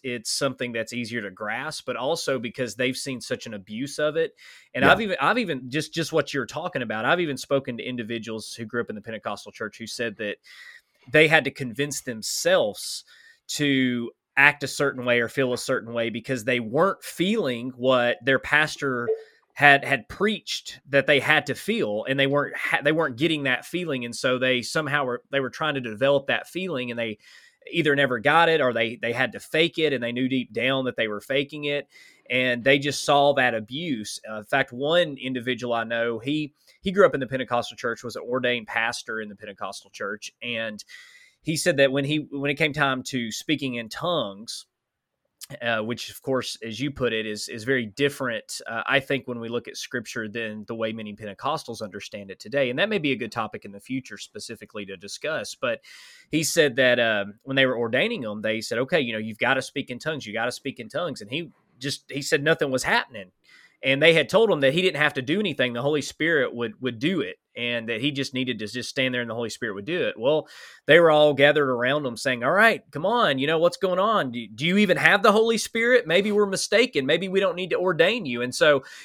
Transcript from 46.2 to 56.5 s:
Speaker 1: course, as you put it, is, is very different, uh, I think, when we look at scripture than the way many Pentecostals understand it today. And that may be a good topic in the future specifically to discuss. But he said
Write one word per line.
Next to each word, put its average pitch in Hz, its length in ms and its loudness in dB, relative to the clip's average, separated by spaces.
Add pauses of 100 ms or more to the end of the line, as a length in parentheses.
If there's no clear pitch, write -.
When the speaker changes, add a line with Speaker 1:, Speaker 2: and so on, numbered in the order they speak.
Speaker 1:
course, 131 420 -4
as 113 160 -10
you 143 120 -4
put 123 240 -2
it, 110 100 -2
is, 107 240 -8
is 110 160 -10
very 123 220 0
different, 131 800 -4
uh, 113 200 -6
I 139 140 2
think, 135 260 -4
when 120 140 -8
we 117 80 -8
look 117 180 -4
at - 120 -12
scripture 113 500 -8
than 107 400 -8
the 120 60 -8
way 110 180 -4
many 107 220 -10
Pentecostals 113 640 -8
understand 101 500 -12
it 92 80 -14
today. 131 300 0
And 123 100 -2
that 202 120 2
may 208 80 0
be 147 140 0
a 123 40 0
good 110 160 -8
topic 110 320 -6
in 101 80 -14
the 101 80 -16
future 127 380 -8
specifically 107 640 -12
to 95 140 -12
discuss. 110 560 -8
But 120 260 -4 (500)
he 156 120 0
said 147 340 2